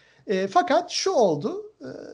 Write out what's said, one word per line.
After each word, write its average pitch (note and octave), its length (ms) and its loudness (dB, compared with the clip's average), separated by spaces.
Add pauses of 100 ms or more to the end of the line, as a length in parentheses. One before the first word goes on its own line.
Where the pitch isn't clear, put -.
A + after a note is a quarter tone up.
(280)
E, G3 200 -2
fakat E4+ 440 2
şu - 200 -2
oldu, C4 600 0 (100)
e, C#4 60 -14 (260)